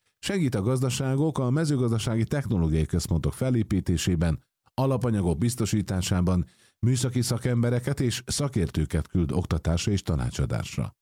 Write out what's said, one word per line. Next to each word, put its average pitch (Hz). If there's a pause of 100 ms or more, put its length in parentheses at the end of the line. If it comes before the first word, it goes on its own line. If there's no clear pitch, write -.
(180)
segít 170
a 101
gazdaságok, 131
a 127
mezőgazdasági 123
technológiai 85
központok 82
felépítésében, 92 (320)
alapanyagok 107
biztosításában, 92 (320)
műszaki 127
szakembereket 120
és 123
szakértőket 82
küld 80
oktatásra 85
és 98
tanácsadásra. 62